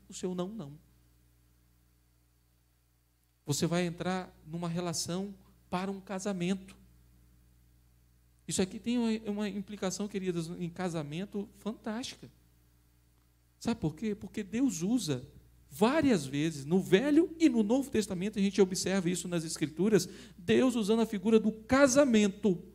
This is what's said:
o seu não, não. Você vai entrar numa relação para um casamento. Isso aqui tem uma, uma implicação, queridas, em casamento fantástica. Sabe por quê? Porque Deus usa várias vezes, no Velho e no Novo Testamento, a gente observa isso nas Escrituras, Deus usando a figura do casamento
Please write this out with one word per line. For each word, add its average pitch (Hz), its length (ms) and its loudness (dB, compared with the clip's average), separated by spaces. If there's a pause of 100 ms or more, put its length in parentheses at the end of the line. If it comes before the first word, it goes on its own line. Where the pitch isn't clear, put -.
o 185 60 -20
seu 185 220 -8
não, 180 140 -6
não. 151 280 -14 (2750)
Você 147 220 -2
vai 175 180 0
entrar 175 480 -6 (140)
numa 170 220 -8
relação 175 640 -6 (340)
para 190 220 -4
um 196 100 -10
casamento. 190 760 -6 (1700)
Isso 165 100 -2
aqui 190 200 -2
tem 240 180 -2
uma, 220 320 -2
uma 208 180 -4
implicação, 202 600 -6
queridas, 180 500 -4
em 175 100 -6
casamento 175 800 -8 (100)
fantástica. 220 720 -10 (1300)
Sabe 233 200 -2
por 151 140 -2
quê? 214 180 -4
Porque 208 300 -8
Deus 196 400 -2
usa 175 420 0 (460)
várias 240 560 2
vezes, 143 380 -2
no 170 160 2
Velho 262 580 4
e 330 100 6
no 233 140 4
Novo 254 260 2
Testamento, 208 520 -2
a - 20 4
gente 196 180 2
observa 185 480 2
isso 180 200 -2
nas 170 160 -2
Escrituras, 165 640 2 (280)
Deus 226 380 4
usando 226 280 2
a 214 40 2
figura 220 320 4
do 214 140 4
casamento 233 1080 4 (140)